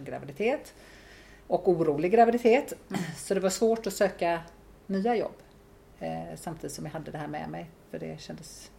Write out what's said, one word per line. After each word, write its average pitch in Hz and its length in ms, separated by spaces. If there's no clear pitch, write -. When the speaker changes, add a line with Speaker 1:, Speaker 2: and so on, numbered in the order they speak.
Speaker 1:
graviditet 143 680
och 180 220
orolig 160 440
graviditet. 233 600
Speaker 2:
Mm. 185 120
Speaker 1:
Så - 180
det 190 60
var 190 100
svårt 226 360
att 196 60
söka 175 480
nya 196 300
jobb, - 160
eh, 82 220
samtidigt 160 360
som 160 120
jag 151 80
hade 151 180
det 151 80
här 151 100
med 156 220
mig, 165 200
för 170 80
det 160 220
kändes - 580